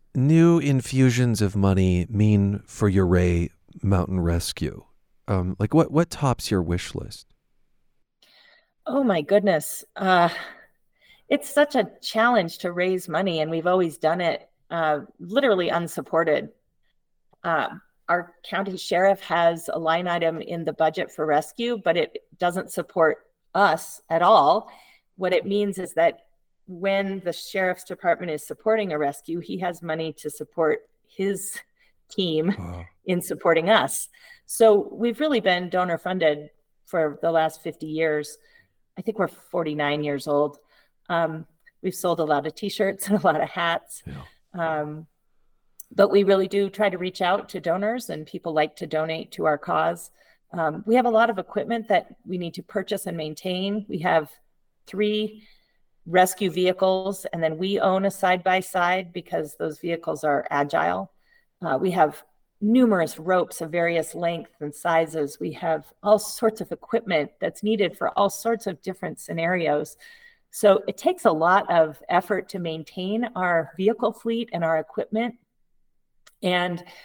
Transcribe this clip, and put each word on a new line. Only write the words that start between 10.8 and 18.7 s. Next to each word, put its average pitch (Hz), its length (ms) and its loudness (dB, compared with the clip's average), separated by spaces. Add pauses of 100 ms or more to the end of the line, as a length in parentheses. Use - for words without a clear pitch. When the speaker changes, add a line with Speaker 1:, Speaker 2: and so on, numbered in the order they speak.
Speaker 2:
it's 285 200 0
such 294 260 2
a 214 140 2 (120)
challenge 220 580 0
to 175 140 -4
raise 180 360 -2
money, 165 300 -2
and 156 100 0
we've 165 160 -2
always 180 320 2
done 165 240 0
it, 165 260 -2 (220)
uh, 156 300 0 (200)
literally 190 500 0
unsupported. 160 800 -2 (920)
Uh, 165 260 -2 (380)
our 175 260 -2 (100)
county 190 340 -6